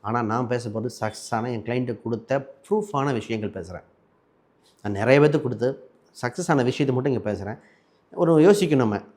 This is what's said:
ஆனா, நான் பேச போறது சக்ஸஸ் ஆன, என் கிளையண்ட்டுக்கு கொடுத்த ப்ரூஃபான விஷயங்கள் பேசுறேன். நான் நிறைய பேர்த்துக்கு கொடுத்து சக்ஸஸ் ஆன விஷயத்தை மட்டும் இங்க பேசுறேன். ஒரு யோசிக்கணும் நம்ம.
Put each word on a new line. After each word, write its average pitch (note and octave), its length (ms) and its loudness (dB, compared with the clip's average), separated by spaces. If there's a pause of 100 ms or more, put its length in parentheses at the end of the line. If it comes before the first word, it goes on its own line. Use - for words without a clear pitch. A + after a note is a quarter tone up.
ஆனா, A2+ 200 -2
நான் A#2 260 0
பேச A#2 220 -4
போறது A2+ 200 -6 (120)
சக்ஸஸ் - 300 -6
ஆன, A#2 200 -2
என் A2 120 -6
கிளையண்ட்டுக்கு B2 380 -4
கொடுத்த A#2 520 -4 (160)
ப்ரூஃபான D3 440 0
விஷயங்கள் G#2+ 500 -4
பேசுறேன். F2+ 200 -14 (1000)
நான் G2+ 120 -4
நிறைய A2+ 260 2
பேர்த்துக்கு D3 220 4
கொடுத்து A#2+ 480 -4 (320)
சக்ஸஸ் D3 280 -6
ஆன C#3+ 140 4
விஷயத்தை B2+ 380 0
மட்டும் C3+ 120 0
இங்க G#2 180 -2
பேசுறேன். G2+ 280 -8 (560)
ஒரு E3 360 6
யோசிக்கணும் D#3+ 240 4
நம்ம. A2 240 4 (180)